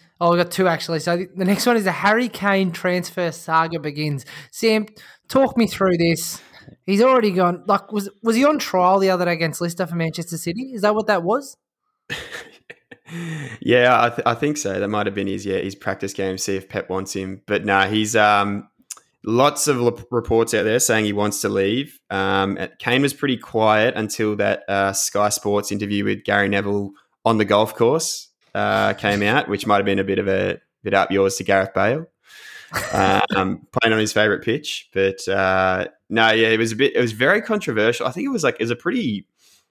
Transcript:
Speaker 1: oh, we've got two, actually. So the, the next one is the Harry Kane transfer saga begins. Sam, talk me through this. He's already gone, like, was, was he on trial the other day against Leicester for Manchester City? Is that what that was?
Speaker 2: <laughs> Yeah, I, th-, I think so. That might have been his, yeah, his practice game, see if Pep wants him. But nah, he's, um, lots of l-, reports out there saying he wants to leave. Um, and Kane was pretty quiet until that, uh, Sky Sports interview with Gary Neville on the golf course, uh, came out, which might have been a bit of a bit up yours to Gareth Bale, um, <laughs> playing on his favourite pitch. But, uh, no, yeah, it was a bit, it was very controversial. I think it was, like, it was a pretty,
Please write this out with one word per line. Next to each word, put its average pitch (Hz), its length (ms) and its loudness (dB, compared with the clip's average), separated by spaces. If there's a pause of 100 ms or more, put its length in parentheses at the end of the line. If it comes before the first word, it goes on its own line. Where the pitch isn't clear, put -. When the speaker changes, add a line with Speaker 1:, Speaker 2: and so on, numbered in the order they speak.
(200)
Speaker 1:
oh, 170 120 2
we've 175 120 4
got 175 80 -4
two, 185 160 2
actually. 165 320 -2
So 170 160 -2
the, 180 180 -6
the 185 120 -2
next 190 200 0
one 240 120 4
is 208 80 0
the 185 80 0
Harry 214 340 0
Kane 190 460 0
transfer 180 580 -4
saga 165 480 0
begins. 147 460 -4 (260)
Sam, 220 340 0 (440)
talk 269 260 2
me 233 100 4
through 190 320 0
this. 170 440 0 (440)
He's 196 160 2
already 247 300 4
gone, 180 360 0
like, 196 260 0
was, 202 160 -4 (120)
was 226 140 0
he 247 80 4
on 294 160 4
trial 185 400 2
the 190 120 4
other 180 120 0
day 175 80 0
against 160 300 -2
Leicester 170 260 -4
for 170 80 -8
Manchester 165 420 -4
City? 240 360 -8
Is 208 80 -6
that 208 120 2
what 214 140 -2
that 190 160 0
was? 247 320 -2 (540)
Speaker 2:
<laughs> - 80 -8 (1400)
Yeah, 123 440 4
I, 120 40 2
th-, 117 160 -8
I 117 80 2
think 147 240 -2
so. 98 220 -4
That 101 80 -2
might 104 180 -2
have 101 80 -4
been 98 140 -4
his, 98 180 -6
yeah, 95 140 -2
his 98 160 -6
practice - 380 -6
game, 95 260 -4
see 98 160 -4
if 95 120 -8
Pep - 220 -8
wants 95 240 -6
him. 95 320 -8
But 98 180 -2
nah, 98 220 4
he's, 107 300 -2
um, 101 540 2 (540)
lots 131 440 2
of 139 100 2
l-, 120 220 0 (100)
reports 113 460 0
out 101 80 2
there 110 160 2
saying 110 260 2
he 104 80 0
wants 104 280 -2
to 104 80 -2
leave. 104 500 -2 (100)
Um, 98 480 0
and - 220 -8
Kane 127 240 0
was 143 100 -2
pretty 135 240 -2
quiet 110 580 2
until 107 420 -2
that, 104 300 0
uh, 98 260 0
Sky 104 360 0
Sports 101 420 -2
interview 101 340 -4
with 104 180 -4
Gary 101 260 2
Neville 101 440 -2 (300)
on 113 140 2
the 107 80 4
golf 104 300 2
course, 139 540 0 (260)
uh, 104 380 0
came 101 280 0
out, 110 260 0
which 98 200 -4
might 104 100 4
have 98 80 2
been 98 140 0
a 95 40 0
bit 98 140 -2
of 101 100 -2
a 95 320 -2 (220)
bit 98 140 -2
up 95 160 2
yours 95 240 2
to - 80 -6
Gareth 98 320 0
Bale, 120 320 -2 (880)
um, 95 760 0
<laughs> - 80 -2
playing 113 140 2
on 110 60 2
his 107 140 -2
favourite 107 300 2
pitch. - 480 -6
But, 95 360 -2
uh, 95 600 0 (220)
no, 113 220 4
yeah, 113 160 4
it 113 100 2
was 113 140 0
a 110 40 -6
bit, 131 200 2
it - 60 2
was 120 100 0
very 139 320 2
controversial. 120 640 0
I - 40 -2
think 208 140 -8
it 277 60 -4
was, 208 120 -4
like, 120 120 0
it - 80 -4
was 117 80 -2
a 117 40 -2
pretty, 165 520 -4 (440)